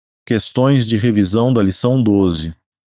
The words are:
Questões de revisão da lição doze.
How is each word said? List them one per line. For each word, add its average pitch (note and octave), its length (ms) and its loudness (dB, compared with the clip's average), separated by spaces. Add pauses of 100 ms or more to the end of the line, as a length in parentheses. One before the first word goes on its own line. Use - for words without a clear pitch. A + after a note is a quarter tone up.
(260)
Questões B2 600 0
de A2+ 100 -2
revisão G#2+ 560 0
da A#2 100 2
lição A#2+ 400 0
doze. F#2 520 0 (360)